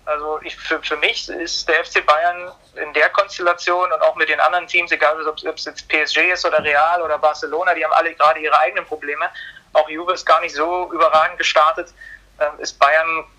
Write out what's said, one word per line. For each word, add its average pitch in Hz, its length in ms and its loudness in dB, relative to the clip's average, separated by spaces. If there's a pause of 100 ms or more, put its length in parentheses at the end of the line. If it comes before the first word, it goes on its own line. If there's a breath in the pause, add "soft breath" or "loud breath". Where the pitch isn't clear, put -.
Also 151 380 -4
ich, 160 120 -14
für, 156 280 -4
für 156 140 -4
mich 196 300 -2
ist - 400 -6
der 160 120 4
F 170 100 -4
C 190 120 0
Bayern 175 500 2 (240)
in 151 180 -10
der 151 160 4
Konstellation 180 800 0
und 160 100 0
auch 156 140 4
mit 156 140 0
den 151 100 0
anderen 165 280 2
Teams, 175 240 -2
egal 156 360 0
ob 156 100 -6
es, - 80 -14
ob 131 120 -6
es - 80 -10
jetzt - 220 -14
P 160 140 0
S - 120 -2
G 160 180 2
ist 180 140 -4
oder 156 180 0
Real 151 380 2
oder 151 160 -2
Barcelona, 156 560 0
die 160 100 -2
haben 156 100 0
alle 165 200 2
gerade 156 260 4
ihre 151 200 2
eigenen 175 260 0
Probleme. 151 440 -6 (440 loud breath)
Auch 156 160 2
Juve 170 240 -4
ist 175 120 -8
gar 165 160 4
nicht 170 120 -6
so 175 400 -2
überragend 160 460 2
gestartet. 160 520 2 (480 loud breath)
Ähm, 147 200 -2
ist - 180 -10
Bayern 160 480 2 (140)